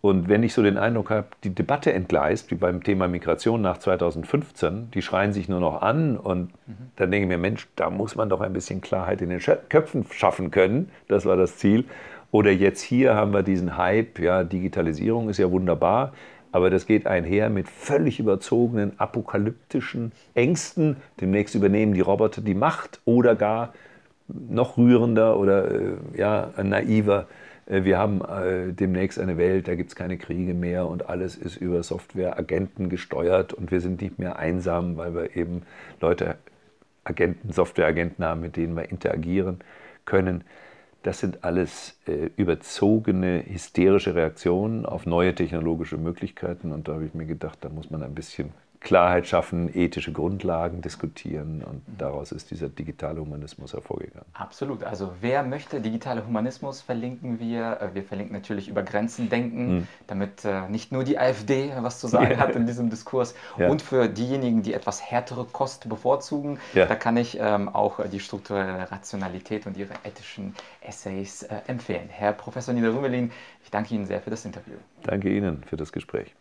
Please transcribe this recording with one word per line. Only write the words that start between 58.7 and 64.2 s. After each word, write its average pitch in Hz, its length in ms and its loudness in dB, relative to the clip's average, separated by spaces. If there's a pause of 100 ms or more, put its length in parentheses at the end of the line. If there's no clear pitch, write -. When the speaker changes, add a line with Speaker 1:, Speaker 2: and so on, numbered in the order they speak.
Speaker 2:
Grenzen 110 440 -4
denken, 117 500 0
Speaker 1:
Mhm. 87 100 -4 (180)
Speaker 2:
damit, 98 380 -6
äh, 95 240 -4
nicht 110 240 -6
nur 131 100 -2
die 135 160 0
A 127 80 4
F 107 180 0
D 135 360 0
was 113 180 -6
zu - 80 -8
sagen 120 240 4
Speaker 1:
<laughs> - 0 -
Ja. 120 80 2
Speaker 2:
hat 135 160 4
in 120 120 2
diesem 120 220 -2
Diskurs. 117 460 -4 (240)
Speaker 1:
Ja. 87 100 4
Speaker 2:
Und 151 140 2
für 127 260 2
diejenigen, 120 540 0